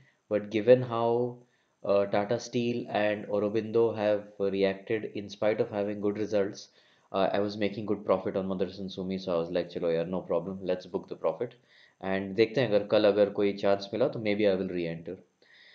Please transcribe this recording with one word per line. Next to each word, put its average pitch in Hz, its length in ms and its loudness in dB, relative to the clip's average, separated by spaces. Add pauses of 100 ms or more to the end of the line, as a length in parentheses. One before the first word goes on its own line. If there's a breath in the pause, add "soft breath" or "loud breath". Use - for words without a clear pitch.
(320 soft breath)
but 104 240 0
given 127 380 6
how, 120 420 0 (480 soft breath)
uh, 101 200 4 (120)
Tata 104 320 0
Steel 120 340 -2 (220)
and 104 240 -2
Aurobindo 110 580 2 (140)
have 104 560 0
reacted 98 580 0
in 101 220 -8
spite 107 300 2
of 107 120 -6
having 104 220 -2
good 104 240 0
results, 104 440 -2 (440 soft breath)
uh, 98 200 2
I 101 80 0
was 104 220 -2
making 101 260 -2
good 104 180 -2
profit 98 300 0
on 95 160 -2
Motherson 95 420 -4
Sumi, 95 300 -4
so 92 80 -2
I 85 80 2
was 85 160 -4
like, 85 180 -2
"चलो 85 160 -2
यार, 82 220 0
no 90 80 -2 (100)
problem, 95 400 -4
let's 92 240 -4
book - 160 -6
the - 140 -12
profit।" 123 320 -4 (560 soft breath)
And 98 240 -2
देखते 110 240 2
हैं, 117 80 2
अगर 101 260 2
कल 107 140 6
अगर 98 220 4 (100)
कोई 101 120 2 (120)
चांस 98 280 2
मिला 117 220 2
तो 123 140 -6
maybe 104 240 2
I - 100 2
will 92 160 -4
re-enter। 85 380 -6 (580 loud breath)